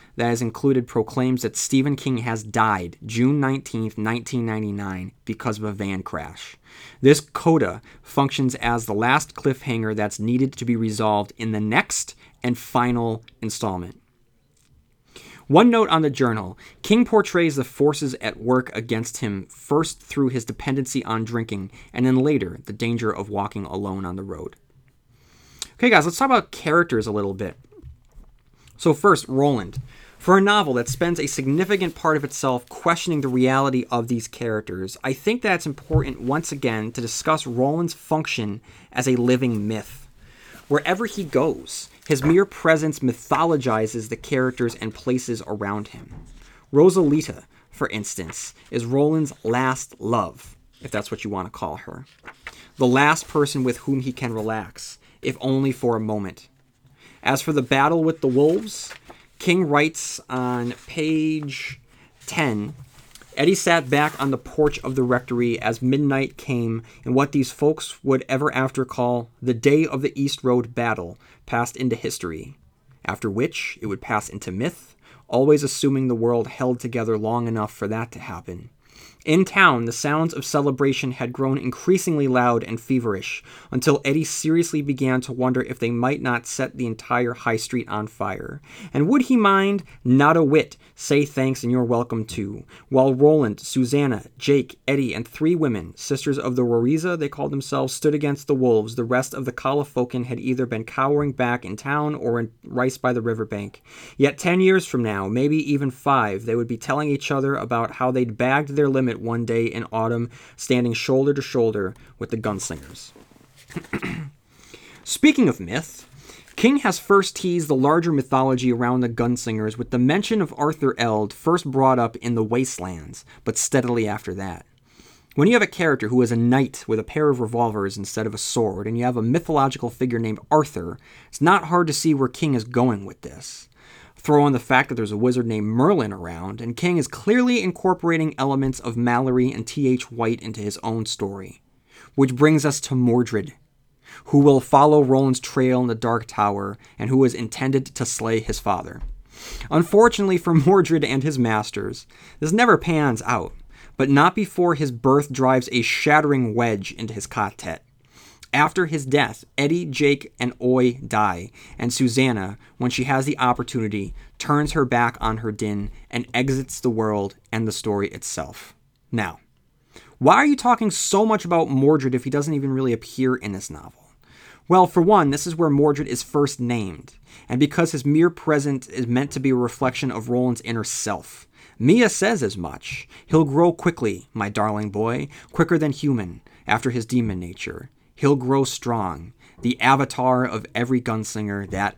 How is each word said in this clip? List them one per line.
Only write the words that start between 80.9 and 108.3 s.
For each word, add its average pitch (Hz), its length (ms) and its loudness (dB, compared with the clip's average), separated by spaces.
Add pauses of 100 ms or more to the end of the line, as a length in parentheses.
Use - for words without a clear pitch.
had 123 200 -6
grown 135 280 -2
increasingly 156 680 0
loud 123 360 2
and 113 180 -8
feverish, 117 640 -2 (260)
until 139 340 2
Eddie 147 200 0
seriously 160 580 0
began 131 400 0
to 131 100 -8
wonder 127 300 0
if 127 160 -6
they 117 140 -2
might 120 320 -2
not 123 240 -2
set - 280 -6
the 123 120 -4
entire 120 460 -4
high 117 240 -2
street 117 300 -6
on 107 200 -6
fire. - 560 -10 (280)
And 147 160 0
would 254 160 4
he 254 140 2
mind? 196 460 4 (200)
Not 143 340 6
a 165 60 4
whit. 147 320 2 (200)
Say 147 280 0
thanks 135 380 -2
and 120 100 -2
you're 127 120 2
welcome 117 420 0
too. 110 380 -8 (260)
While 131 240 4
Roland, 139 460 6
Susanna, 131 640 0 (160)
Jake, 143 480 0
Eddie, 135 260 0
and 113 140 -6
three 160 260 0
women, 113 420 -2
sisters 139 440 -4
of 127 160 -4
the 123 100 2
Wariza 147 520 0
they 147 120 -4
called 143 220 -6
themselves, 135 420 -4
stood 151 220 0
against 143 320 -2
the 147 80 2
wolves, 117 400 2
the 123 80 -2
rest 123 320 -2
of 135 100 -6
the 127 60 -6
Calafocan 131 720 -4
had 123 140 -8
either 127 260 -2
been 110 180 -4
cowering 143 480 -2
back 123 320 -2
in 98 120 -10
town 151 400 -2
or 120 240 -2
in 113 120 -4 (120)
rice 127 340 -2
by 127 160 0
the 120 80 -2
riverbank. 107 640 -6 (340)
Yet 139 220 2
ten 180 220 2
years 190 260 4
from 123 160 -2
now, 98 240 -2
maybe 135 300 2 (140)
even 139 200 0
five, 110 560 0
they 113 80 0
would 117 120 0
be 117 100 -6
telling 147 340 -2
each 139 180 -4
other 139 240 0
about 117 380 -4
how 127 180 -2
they'd 127 260 0